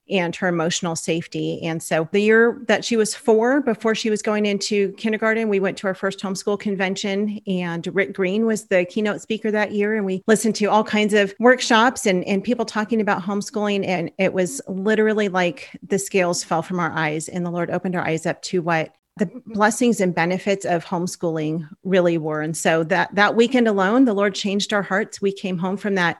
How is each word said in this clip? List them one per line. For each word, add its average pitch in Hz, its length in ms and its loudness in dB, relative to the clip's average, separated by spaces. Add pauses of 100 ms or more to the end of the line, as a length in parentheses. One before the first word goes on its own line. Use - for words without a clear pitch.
and 175 260 0
her 185 140 -2
emotional 170 480 -2
safety. 160 680 -4
And 165 180 -2
so 160 300 -2
the 202 100 2
year 220 460 4
that - 180 2
she 240 120 -2
was 214 180 2
four, 240 460 2
before 226 340 0
she 214 160 -2
was 208 120 0
going 214 220 0
into 202 500 0
kindergarten, 220 540 0
we 202 120 2
went 190 180 0
to - 80 -8
our 185 80 0
first 196 240 -4
homeschool 202 400 -4
convention, 196 880 -2
and 175 480 -4
Rick 196 200 0
Green 196 300 0
was 220 220 -2
the 180 200 2
keynote 208 340 -2
speaker 214 320 -4
that 208 180 0
year. 208 240 0
And 214 100 -2
we 190 220 -2
listened 220 300 4
to 208 100 0
all 214 160 4
kinds 214 320 2
of 202 240 4
workshops 247 680 4
and, 185 180 2
and 196 180 0
people 226 220 -2
talking 220 360 -2
about 190 220 0
homeschooling. 202 640 -2
And 175 320 -2
it 190 140 2
was 185 340 -2
literally 214 640 0
like 175 400 -2 (120)
the - 180 -2
scales 180 440 0
fell 165 200 -2
from 180 180 -4
our 160 100 -2
eyes 160 380 -4
and 175 180 -4
the 175 60 -6
Lord 175 180 -4
opened 175 240 -4
our 175 100 -2
eyes 160 220 -2
up - 160 -4
to 180 200 -2
what 160 300 -2 (260)
the 185 120 0 (160)
blessings 220 540 2
and 185 120 2
benefits 185 520 0
of 170 200 0
homeschooling 160 840 -4 (160)
really 175 340 4
were. 151 220 -4
And 156 160 -4
so 165 280 2
that, 175 300 0
that 202 220 4
weekend 240 320 4
alone, 214 380 4
the 214 80 0
Lord 202 200 0
changed 202 380 -2
our 202 100 0
hearts. 196 400 -4
We 196 80 0
came 190 280 -6
home 185 180 -2
from 202 200 -2
that 170 240 0